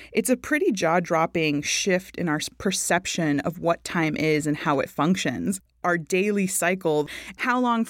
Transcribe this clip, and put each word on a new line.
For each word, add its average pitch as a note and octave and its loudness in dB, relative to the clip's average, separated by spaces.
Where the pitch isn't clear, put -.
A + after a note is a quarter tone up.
it's - 0
a B3 4
pretty D4+ 0
jaw-dropping E3 2
shift - 0
in F3+ -2
our D3 2
s-, - -4
perception F3 0
of E3+ -4
what E3 0
time D#3+ 0
is D3+ 2
and D3 0
how C#3+ 0
it - 0
functions. D#3 -2
Our F3 2
daily F#3+ 0
cycle, E3+ 0
how B3 0
long A#3 2